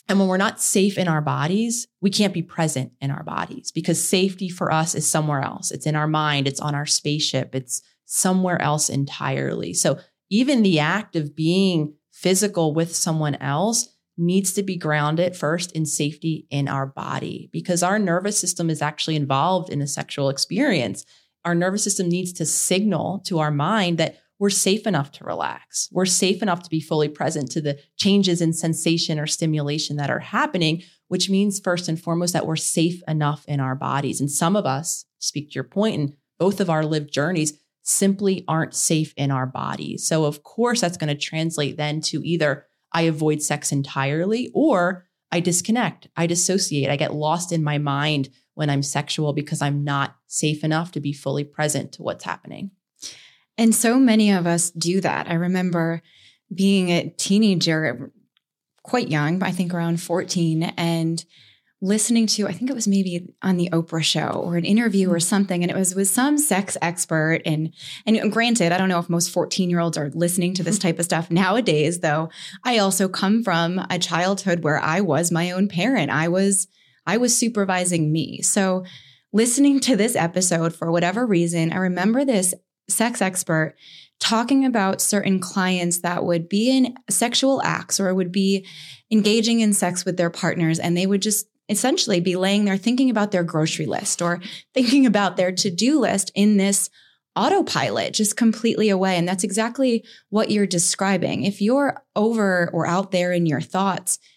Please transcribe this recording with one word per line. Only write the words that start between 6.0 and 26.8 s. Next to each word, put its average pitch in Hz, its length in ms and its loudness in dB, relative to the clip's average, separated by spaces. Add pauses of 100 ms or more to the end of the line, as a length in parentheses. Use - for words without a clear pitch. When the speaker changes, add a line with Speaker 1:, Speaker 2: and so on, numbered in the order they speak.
Speaker 1:
mind. 151 400 0
It's 139 140 -2
on 147 160 -4
our 147 100 -4
spaceship. 147 720 -2
It's - 260 -8 (220)
somewhere 185 580 0
else 147 260 0
entirely. 139 840 -4
So - 240 0 (320)
even 247 320 4
the 185 160 4
act 175 380 -2
of 151 180 -4
being 170 600 0 (180)
physical 185 600 0
with 165 220 -2
someone 156 420 0
else 160 520 -2 (280)
needs 185 360 2
to 202 100 -2
be 190 140 -4
grounded 156 600 0
first 170 360 -4
in 160 140 -2
safety 156 640 -4
in 143 180 -2
our 135 180 -2
body, - 680 -10
because 175 300 -4
our 190 160 2
nervous 196 400 0
system 170 320 -2
is 147 120 -4
actually 151 340 -2
involved 151 540 0
in 143 120 -4
a 143 60 -4
sexual 143 400 -4
experience. 147 760 -2 (400)
Our 170 120 0
nervous 185 260 0
system 196 260 -2
needs 180 260 -2
to 160 120 -4
signal 190 800 0
to 170 140 0
our 151 100 2
mind 175 480 2
that - 200 -2 (200)
we're 202 120 2
safe 196 380 2
enough 143 240 0
to - 120 -20
relax. - 680 -6
We're 185 120 2
safe 185 380 2
enough 180 220 -2
to - 60 -20
be 160 100 0